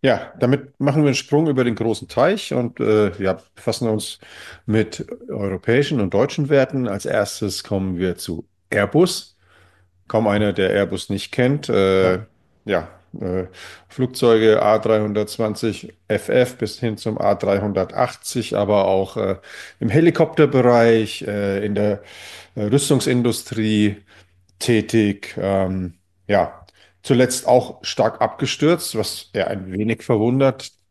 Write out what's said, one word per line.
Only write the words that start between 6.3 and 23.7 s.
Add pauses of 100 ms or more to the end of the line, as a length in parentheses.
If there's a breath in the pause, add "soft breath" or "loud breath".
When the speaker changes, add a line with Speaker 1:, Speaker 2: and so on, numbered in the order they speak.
Speaker 1:
Werten.
Als
erstes
kommen
wir
zu (240)
Airbus. (720 soft breath)
Kaum
einer,
der
Airbus
nicht
kennt.
Äh,
Speaker 2:
Ja. (460)
Speaker 1:
ja, (320)
äh, (420 loud breath)
Flugzeuge
A
dreihundertzwanzig (140)
F
F
bis
hin
zum
A
dreihundertachtzig,
aber
auch,
äh, (440 loud breath)
im
Helikopterbereich,
äh,
in
der, (540 loud breath)
äh,
Rüstungsindustrie (600 soft breath)